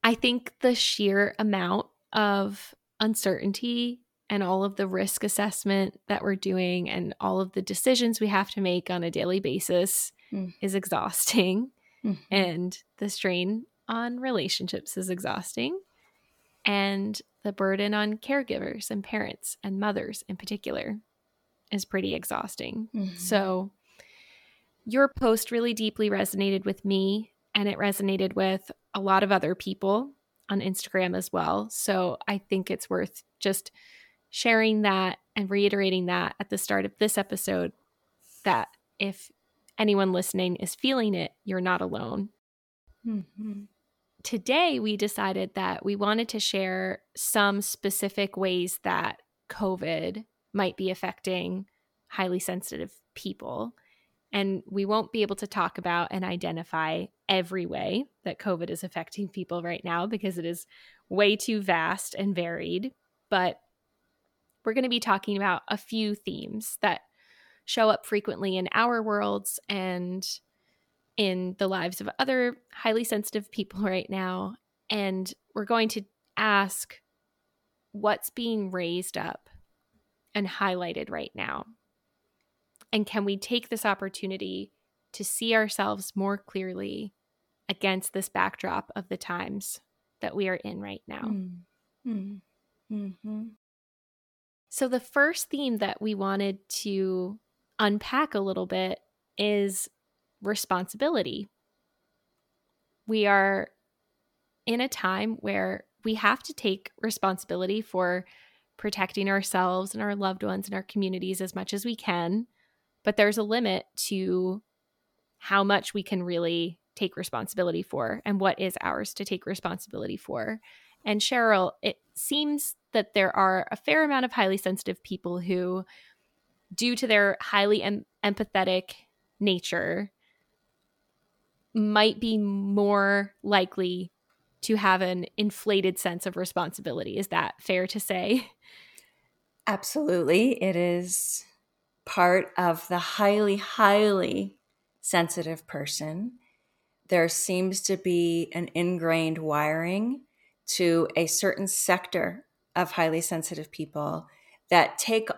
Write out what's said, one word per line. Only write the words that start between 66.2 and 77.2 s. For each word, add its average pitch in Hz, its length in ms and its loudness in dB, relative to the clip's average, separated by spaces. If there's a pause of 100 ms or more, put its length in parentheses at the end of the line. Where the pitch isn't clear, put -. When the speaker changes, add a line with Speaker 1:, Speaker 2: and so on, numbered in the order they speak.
Speaker 1:
that 185 200 2 (640)
show 220 260 4
up - 160 2
frequently 196 500 -2
in 185 160 -2
our 233 300 2
worlds 208 640 -2
and 185 580 -4 (880)
in 185 420 0
the 196 100 0
lives 185 320 -2
of 202 80 -6 (100)
other 254 380 0 (160)
highly 226 320 0
sensitive 208 460 -4
people 196 320 -6
right 185 260 -2
now. 190 460 -4 (340)
And 190 440 -2 (220)
we're 208 120 -4
going 226 240 4
to 214 120 -6 (340)
ask 202 640 0 (920)